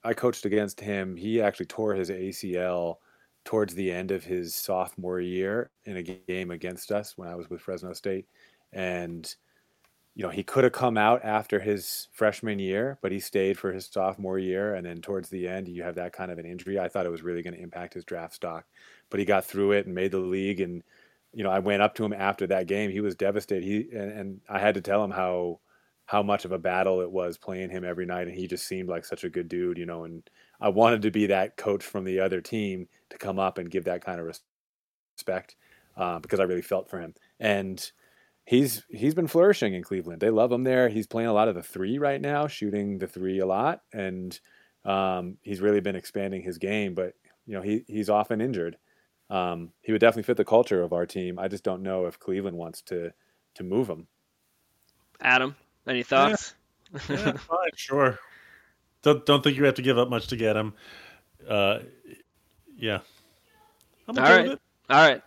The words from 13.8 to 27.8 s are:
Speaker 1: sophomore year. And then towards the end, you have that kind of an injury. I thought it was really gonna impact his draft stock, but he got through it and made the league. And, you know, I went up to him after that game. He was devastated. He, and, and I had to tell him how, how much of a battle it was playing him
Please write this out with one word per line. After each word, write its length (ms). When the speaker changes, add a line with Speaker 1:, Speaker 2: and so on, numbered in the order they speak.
Speaker 1:
sophomore 540
year. 340
And 100
then 160
towards 280
the 180
end, 220
you 160
have 100
that 180
kind 200
of 60
an 80
injury. 340
I 80
thought 180
it 60
was 100
really 200
gonna 160
impact 360
his 100
draft 300
stock, 320
but 120
he 60
got 180
through 280
it 140
and 80
made 160
the 80
league. 420
And, 220
you 120
know, 60
I 100
went 220
up 120
to 100
him 80
after 360
that 180
game. 240
He 100
was 140
devastated. 480
He, 340
and, 140
and 380
I 100
had 160
to 60
tell 240
him 80
how, 480
how 180
much 200
of 60
a 80
battle 420
it 100
was 280
playing 320
him 140